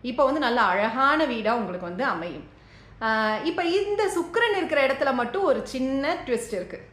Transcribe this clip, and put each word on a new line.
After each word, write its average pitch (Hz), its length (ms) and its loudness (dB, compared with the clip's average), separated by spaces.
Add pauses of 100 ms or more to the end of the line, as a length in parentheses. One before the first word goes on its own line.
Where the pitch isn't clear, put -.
இப்ப 247 220 2
வந்து 285 160 2
நல்ல 240 220 2
அழகான 226 600 2
வீடா 226 300 0
உங்களுக்கு 180 320 -4
வந்து 180 180 -4
அமையும். 175 440 -6 (540)
ஆ, 220 340 2
இப்ப 339 280 -2
இந்த 403 440 0
சுக்கிரன் 403 480 0
இருக்கிற 311 300 2
இடத்துல 269 280 0
மட்டும் 247 280 -2
ஒரு 262 220 2
சின்ன 269 520 -2 (100)
ட்விஸ்ட் 233 280 -4
இருக்கு. 180 260 -8 (120)